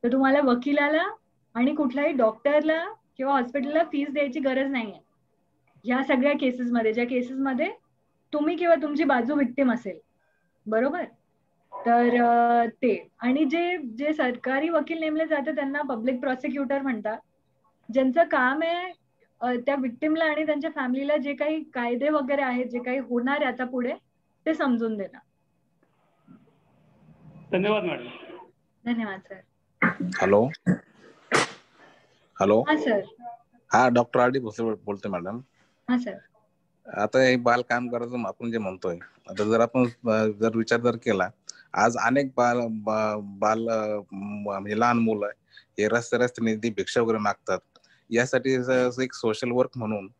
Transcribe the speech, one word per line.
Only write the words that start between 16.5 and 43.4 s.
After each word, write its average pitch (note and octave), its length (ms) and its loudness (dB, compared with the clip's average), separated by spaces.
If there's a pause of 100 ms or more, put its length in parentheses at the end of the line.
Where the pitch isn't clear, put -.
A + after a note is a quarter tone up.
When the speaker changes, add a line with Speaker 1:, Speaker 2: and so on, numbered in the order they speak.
Speaker 1:
म्हणतात, A3 360 -4 (760)
ज्यांचं C4 300 4
काम D4 400 2
आहे, F4 300 -2 (480)
अ, B3 120 0 (120)
त्या C#4 100 2
विक्टिमला D4+ 500 0
आणि D#4 200 0
त्यांच्या D4+ 300 -2
फॅमिलीला C#4 420 0
जे C#4+ 160 -2
काही D4+ 300 -2
कायदे A#3+ 460 -2
वगैरे C#4+ 320 0
आहेत, B3 240 -2
जे A#3+ 140 -6
काही B3 180 -4
होणार B3 380 -2
आहे D4+ 100 0
आता B3 200 -4
पुढे, B3 280 -4 (520)
ते D#4+ 80 2
समजून A#3 440 0
देणं. G3 220 -10 (2250)
Speaker 2:
धन्यवाद G3+ 320 0
मॅडम. C3+ 240 -6 (800)
Speaker 1:
धन्यवाद A3 340 -4
सर. F#3+ 200 -20 (840)
Speaker 3:
Hello, G#2 280 4 (1900)
Hello. G#2 220 6
Speaker 1:
हा D4+ 160 2
sir. A3+ 240 0 (720)
Speaker 3:
हा, B2 160 6
doctor A#2+ 300 2
आर B2 100 6
डी C3+ 100 0
भोसले A#2 260 -6
बोल-, G2+ 200 -4
बोलतोय G2+ 260 -6
madam. F#2+ 280 -6 (500)
Speaker 1:
हा B3 80 2
sir. A#3+ 160 -6 (840)
Speaker 3:
आता G#2 220 0
हे B2+ 160 6
बाल A#2+ 260 2
कामगाराचं A#2+ 640 -4
आपण A#2 240 -8
जे A#2 60 -2
म्हणतोय, F#2+ 380 -4 (320)
आता G2+ 160 -4
जर A2 160 4
आपण, A#2+ 240 4 (260)
अ, A2 160 4 (140)
जर A2+ 160 2
विचार A2+ 240 2
जर A#2+ 160 2
केला, G2 340 0 (440)
आज A#2 240 2
अनेक C3+ 300 2 (100)
बाल, B2 220 2 (120)
बा-, G#2+ 520 -2
बाल, G#2+ 460 0